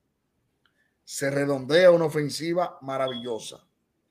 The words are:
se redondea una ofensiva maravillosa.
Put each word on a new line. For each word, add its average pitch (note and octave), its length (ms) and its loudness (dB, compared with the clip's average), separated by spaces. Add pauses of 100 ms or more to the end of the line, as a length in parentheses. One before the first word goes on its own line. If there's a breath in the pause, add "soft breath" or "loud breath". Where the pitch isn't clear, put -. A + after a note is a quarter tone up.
(1040)
se - 260 -6
redondea C#3+ 600 4
una E3 140 4
ofensiva D#3 760 -4
maravillosa. B2+ 840 -8 (460)